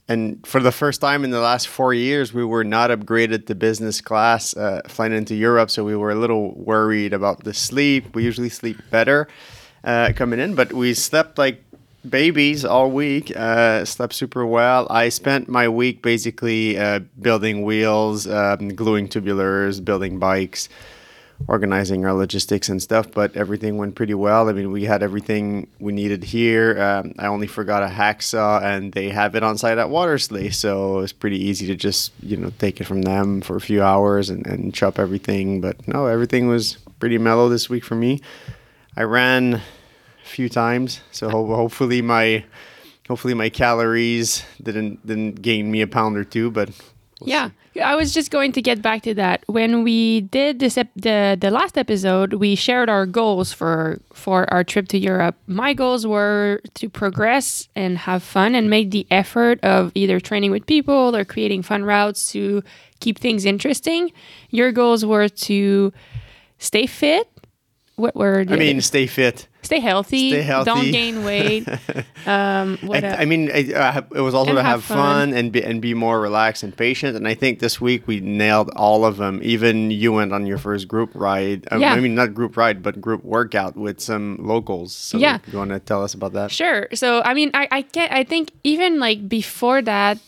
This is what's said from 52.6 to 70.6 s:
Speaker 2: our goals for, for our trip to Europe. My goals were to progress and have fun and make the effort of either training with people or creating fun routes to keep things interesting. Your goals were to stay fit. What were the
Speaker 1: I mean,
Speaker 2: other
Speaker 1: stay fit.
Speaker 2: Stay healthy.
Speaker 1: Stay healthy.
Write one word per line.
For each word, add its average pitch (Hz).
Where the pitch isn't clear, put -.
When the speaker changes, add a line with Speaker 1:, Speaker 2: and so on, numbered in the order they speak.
Speaker 2:
our 196
goals 190
for, 160
for 185
our 180
trip 190
to 202
Europe. 185
My 233
goals 254
were 208
to -
progress 220
and 185
have 185
fun 208
and 220
make 214
the 208
effort 240
of 185
either 190
training 202
with 208
people 277
or 208
creating 202
fun 202
routes 208
to 202
keep 226
things 220
interesting. 302
Your 240
goals 233
were 208
to 202
stay -
fit. 302
What 233
were 196
the 185
Speaker 1:
I -
mean, 147
Speaker 2:
other 127
Speaker 1:
stay 135
fit. 123
Speaker 2:
Stay 311
healthy. 233
Speaker 1:
Stay -
healthy. -